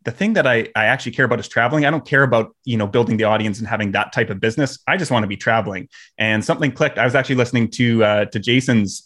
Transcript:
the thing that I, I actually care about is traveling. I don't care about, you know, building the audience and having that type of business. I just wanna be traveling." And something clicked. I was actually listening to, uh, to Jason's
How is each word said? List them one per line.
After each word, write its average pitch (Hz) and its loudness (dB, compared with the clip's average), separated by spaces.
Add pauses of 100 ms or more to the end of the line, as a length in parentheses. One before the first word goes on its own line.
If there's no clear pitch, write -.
the - -6
thing 214 -2
that 156 2
I, 117 2
I 110 2
actually 123 -2
care 131 2
about 117 0
is 107 -10
traveling. 127 0
I 143 2
don't 156 -4
care 139 2
about, 117 0
you 123 -4
know, 107 0
building 113 0
the 110 0
audience 107 0
and 110 -8
having 104 -2
that 101 -2
type 113 -2
of 98 -8
business. 127 -2
I 156 0
just 170 -4
wanna 110 0
be 98 -6
traveling." 104 -2 (280)
And 110 0
something 151 0
clicked. - -2
I 113 2
was 123 0
actually 135 0
listening 120 0
to, 117 2
uh, 104 2
to 107 -6
Jason's 117 0